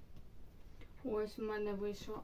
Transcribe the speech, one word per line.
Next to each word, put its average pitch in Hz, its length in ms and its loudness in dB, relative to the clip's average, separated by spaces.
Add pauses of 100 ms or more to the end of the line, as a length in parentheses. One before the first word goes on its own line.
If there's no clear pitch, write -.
(1040)
Ось 214 340 4
в 226 40 0
мене 214 300 4
вийшла 202 520 0